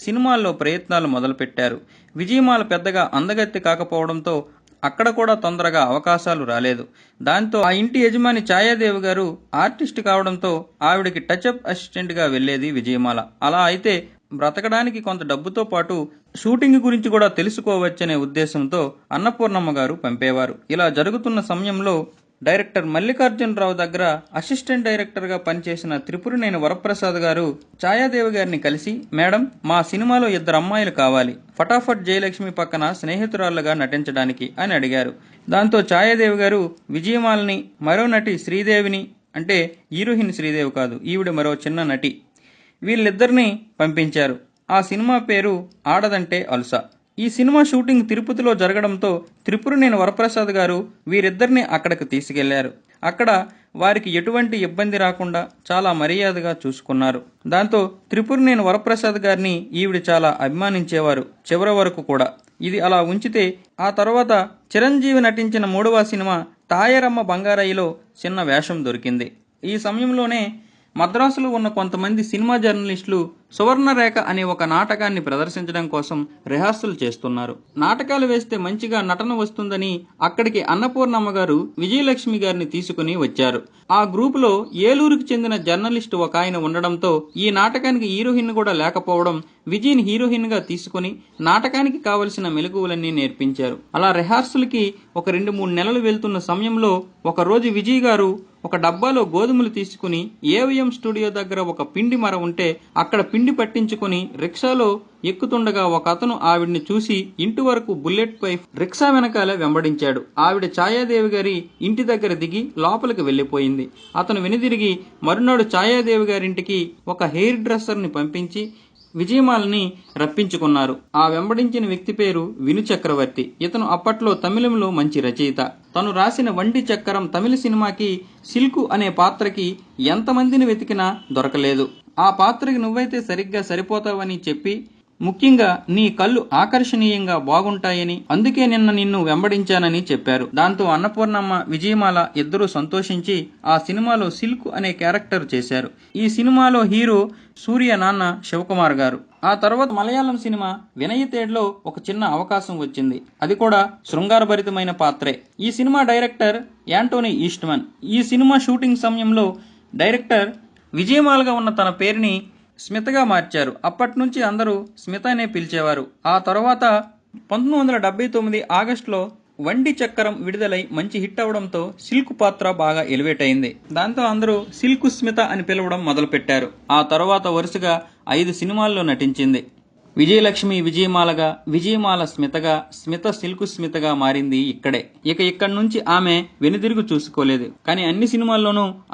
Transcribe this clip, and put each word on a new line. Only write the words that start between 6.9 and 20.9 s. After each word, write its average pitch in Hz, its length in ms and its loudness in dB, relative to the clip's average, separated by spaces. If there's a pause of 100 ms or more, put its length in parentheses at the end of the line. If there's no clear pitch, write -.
దాంతో 208 380 2
ఆ 180 100 4
ఇంటి 233 300 0
యజమాని 233 400 2 (120)
ఛాయాదేవి 214 460 2
గారు 185 400 -2 (160)
ఆర్టిస్ట్ 226 460 -2
కావడంతో 190 640 0 (180)
ఆవిడకి 180 380 0
టచ్అప్ 240 480 -2
అసిస్టెంట్గా 180 560 -4
వెళ్ళేది 135 460 0
విజయమాల. 123 540 -2 (180)
అలా 180 160 2
అయితే 180 500 0 (260)
బ్రతకడానికి 220 640 -2
కొంత 185 240 -6
డబ్బుతో 160 400 -4
పాటు 175 440 -2 (280)
షూటింగ్ 254 400 4
గురించి 240 320 2
కూడా 208 180 4
తెలుసుకోవచ్చనే 180 880 -2
ఉద్దేశంతో 143 800 -2 (200)
అన్నపూర్ణమ్మ 190 640 -2
గారు 135 160 -2
పంపేవారు. 131 600 -2 (160)
ఇలా 170 180 0
జరుగుతున్న 214 520 -2